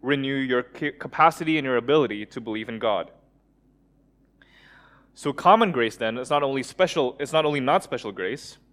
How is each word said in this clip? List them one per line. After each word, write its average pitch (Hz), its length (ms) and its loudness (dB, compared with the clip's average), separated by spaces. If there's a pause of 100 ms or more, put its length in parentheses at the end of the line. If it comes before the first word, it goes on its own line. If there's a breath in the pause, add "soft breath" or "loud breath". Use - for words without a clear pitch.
renew 135 340 0
your 127 260 0
ca-, 147 300 -8
capacity 156 640 2
and 139 60 -2
your 131 120 0
ability 117 500 0
to - 140 -12
believe 110 280 -8
in 113 100 -10
God. 104 320 -2 (2000 soft breath)
So - 180 -6
common 202 400 4
grace 117 240 0
then 113 200 -4
is 127 140 -8
not 147 140 2
only 135 180 -2
special, 147 560 0
it's 143 140 -8
not 156 120 2
only 147 140 0
not 143 240 2
special 113 300 -8
grace 98 460 -8 (140)